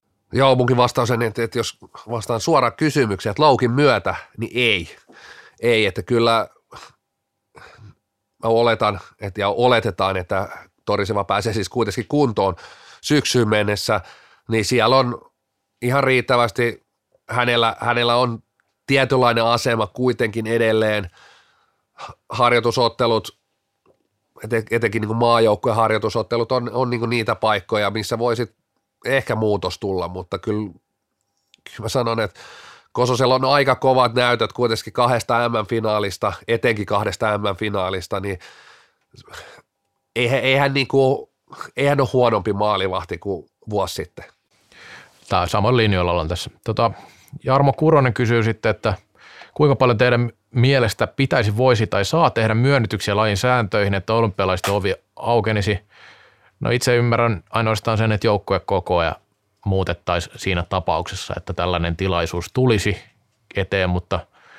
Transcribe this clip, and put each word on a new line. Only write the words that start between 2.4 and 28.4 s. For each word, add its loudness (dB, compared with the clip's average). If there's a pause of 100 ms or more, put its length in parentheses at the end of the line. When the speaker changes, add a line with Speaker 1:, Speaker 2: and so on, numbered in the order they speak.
Speaker 1:
kysymykseen, 0
että 0
loukin 4
myötä, 2 (220)
niin -8
ei. 0 (640)
Ei, 2
että -4
kyllä 0 (2000)
mä 0
oletan, 2 (220)
että, -8
ja 0
oletetaan, 2
että -4 (360)
Toriseva -2
pääsee -2
siis -4
kuitenkin -4
kuntoon 0 (460)
syksyyn 2
mennessä, 0 (460)
niin 0
siellä 2
on 0 (600)
ihan 0
riittävästi, 0 (440)
hänellä, 0
hänellä 0
on -2 (420)
tietynlainen 2
asema 0
kuitenkin -4
edelleen. 0 (1200)
Harjoitusottelut, 0 (1080)
ete-, -2
etenkin 0
niin -2
kuin -2
maajoukkueen 4
harjoitusottelut 0
on, -2
on -2
niin -4
kuin -4
niitä -2
paikkoja, -2
missä -4
voi -2
sit -6 (500)